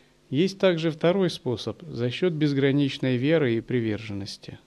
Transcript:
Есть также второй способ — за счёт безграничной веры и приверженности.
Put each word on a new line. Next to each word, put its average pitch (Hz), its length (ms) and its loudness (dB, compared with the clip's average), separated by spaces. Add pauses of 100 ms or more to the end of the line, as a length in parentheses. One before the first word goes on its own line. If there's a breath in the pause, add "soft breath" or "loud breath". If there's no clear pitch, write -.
(300 soft breath)
Есть 185 280 0
также 170 320 2
второй 175 380 2
способ — - 580 -6
за 123 240 -4
счёт 175 220 0
безграничной 139 840 2
веры 143 360 2
и 113 60 0
приверженности. 107 1080 -4